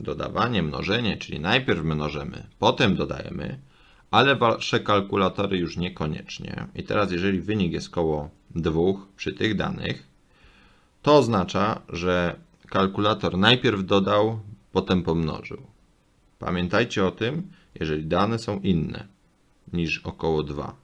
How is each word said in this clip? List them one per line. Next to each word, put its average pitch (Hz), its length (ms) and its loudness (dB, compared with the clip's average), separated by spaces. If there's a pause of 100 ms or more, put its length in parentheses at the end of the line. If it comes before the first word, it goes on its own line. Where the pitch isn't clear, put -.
dodawanie, 90 640 -2
mnożenie, 85 540 -2
czyli - 240 -10
najpierw 98 440 0
mnożymy, 76 600 -4 (120)
potem 113 380 4
dodajemy, - 640 -6 (520)
ale 127 260 6
wasze 113 440 2
kalkulatory 98 800 0
już 85 180 -2
niekoniecznie. - 1000 -6
I - 80 -8
teraz, 101 300 0
jeżeli 92 280 0
wynik 92 320 0
jest 80 180 -6
koło 78 400 -2 (240)
dwóch 85 520 0 (100)
przy - 160 -6
tych 104 240 -2
danych, - 500 -4 (960)
to 147 140 8
oznacza, 104 720 2
że 87 480 0 (320)
kalkulator 98 680 0
najpierw 107 480 4
dodał, 104 540 2 (320)
potem 92 300 2
pomnożył. 82 600 -2 (760)
Pamiętajcie 95 680 0
o 90 40 0
tym, 123 400 -4 (300)
jeżeli 78 260 -2
dane 98 320 2
są 104 220 -6
inne 90 460 0 (680)
niż 82 260 -2
około 80 440 -2
dwa. 71 420 -8